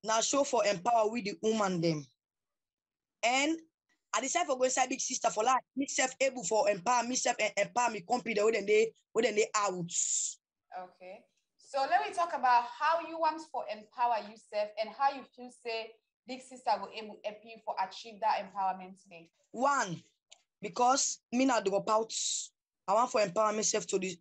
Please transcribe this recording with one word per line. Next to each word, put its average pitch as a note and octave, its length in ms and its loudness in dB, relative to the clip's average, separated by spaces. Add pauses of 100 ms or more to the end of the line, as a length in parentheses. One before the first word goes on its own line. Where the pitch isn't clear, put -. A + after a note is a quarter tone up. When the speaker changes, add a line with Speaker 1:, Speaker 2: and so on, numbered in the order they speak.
Speaker 1:
na A3 180 2
show C#4 220 2
for A#3 220 2
empower G#3 460 2
with A#3 140 -4
the G3+ 160 -6
woman G3+ 400 2
dem. D#3 240 0 (1160)
And C#4 340 2 (580)
I A3 60 0
decide E4+ 260 0
for C4 100 0
go B3+ 60 2
inside B3+ 260 2
Big C4 120 -4
Sister - 280 -2
for, G#3+ 140 -2
like, B3+ 180 4 (140)
me C4+ 120 -2
self C4 240 0 (100)
able B3+ 220 0
for G#3 260 2
empower A#3 340 2
me B3 120 -2
self A#3+ 240 0
and G#3+ 180 0
empower G#3+ 340 0
me G#3 180 -6
company A#3 320 -2
wey A3 100 4
dem G3+ 140 -2
dey, G#3+ 260 4 (220)
wey A3+ 100 2
dem G#3+ 120 2
dey G#3+ 200 2
out. F#3 360 -2 (880)
Speaker 2:
Okay. F#3 400 -16 (380)
So - 220 -6 (100)
let F4 180 2
me G4 80 -8
talk E4+ 180 0
about B3 300 4 (160)
how D#4+ 280 0
you D#4+ 120 -10
want D#4+ 220 0 (100)
for - 180 -6
empower A3+ 480 -2 (120)
yourself G#3 400 -6 (100)
and G#3+ 180 -4
how C#4 160 2
you C4+ 100 -12 (120)
feel B3 160 -16 (140)
say A3+ 260 -8 (340)
Big B3+ 160 -12
Sister - 380 -6
go G3 160 -10
able G#3+ 300 -12
help G#3 180 -8
you A3+ 220 -18
for G#3+ 100 -6 (100)
achieve A3 360 -16
that G#3 180 2
empowerment F#3+ 640 -6
today. E3+ 260 -20 (220)
Speaker 1:
One, A#3 500 0 (600)
because B3 580 2 (140)
me B3+ 120 4
na B3 140 4
drop G3 300 0
out. A3 240 2 (720)
I F#3+ 60 2
want A#3+ 180 4
for A3+ 80 2
empower G#3 320 2
myself G#3+ 360 0
to G3 120 0
the F#3 220 -4